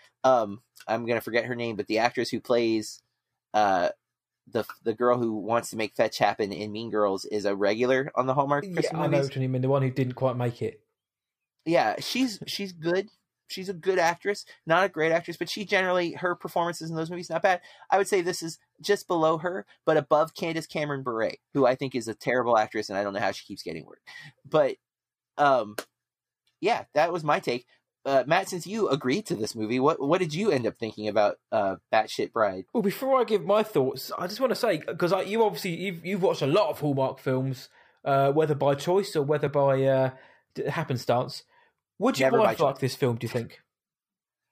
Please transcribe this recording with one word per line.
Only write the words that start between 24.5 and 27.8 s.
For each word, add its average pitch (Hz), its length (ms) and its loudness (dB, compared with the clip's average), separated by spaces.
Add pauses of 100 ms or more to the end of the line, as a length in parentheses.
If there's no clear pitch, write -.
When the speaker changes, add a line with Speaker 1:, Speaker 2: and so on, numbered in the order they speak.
Speaker 1:
um, 120 400 2 (840)
yeah, 208 340 -2
that 156 180 2
was 175 100 -4
my 156 160 2
take. 123 280 -4 (400)